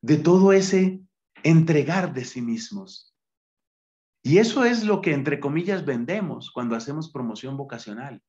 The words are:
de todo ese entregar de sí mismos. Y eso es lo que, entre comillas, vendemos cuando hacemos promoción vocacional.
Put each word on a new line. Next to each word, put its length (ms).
de 160
todo 360
ese 480
entregar 680
de 120
sí 180
mismos. 720
Y 140
eso 260
es 200
lo 160
que, 120
entre 280
comillas, 440
vendemos 680
cuando 240
hacemos 380
promoción 440
vocacional. 720